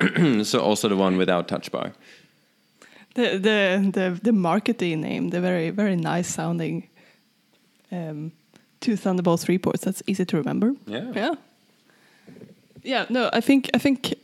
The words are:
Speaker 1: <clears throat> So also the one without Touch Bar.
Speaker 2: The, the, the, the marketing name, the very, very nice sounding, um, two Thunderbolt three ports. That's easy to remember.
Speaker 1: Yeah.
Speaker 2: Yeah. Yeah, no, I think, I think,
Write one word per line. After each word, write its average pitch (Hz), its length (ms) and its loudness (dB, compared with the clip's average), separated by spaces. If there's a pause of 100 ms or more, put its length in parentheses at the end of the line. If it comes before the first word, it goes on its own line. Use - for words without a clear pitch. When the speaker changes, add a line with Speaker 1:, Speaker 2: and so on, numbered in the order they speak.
Speaker 1:
<clears throat> 135 420 2
So 117 180 0
also 104 280 2
the 101 80 2
one 92 220 4
without 90 300 2
Touch - 220 -8
Bar. - 220 -6 (1200)
Speaker 2:
The, 233 240 0
the, 196 560 2
the, 185 300 -2
the 240 100 2
marketing 180 720 0
name, - 260 -4
the 175 140 -2
very, 180 260 0
very 196 280 0
nice 165 320 -2
sounding, 165 600 -4 (1040)
um, 160 400 -10 (480)
two 220 160 0
Thunderbolt 180 440 2
three 180 180 0
ports. - 260 -2
That's - 220 -4
easy 185 180 -2
to 180 140 -2
remember. 190 340 0 (140)
Speaker 1:
Yeah. 220 280 -8
Speaker 2:
Yeah. 247 200 -2 (1500)
Yeah, 233 280 -2
no, 240 240 2
I 233 80 2
think, 269 320 4
I 247 40 4
think, - 460 0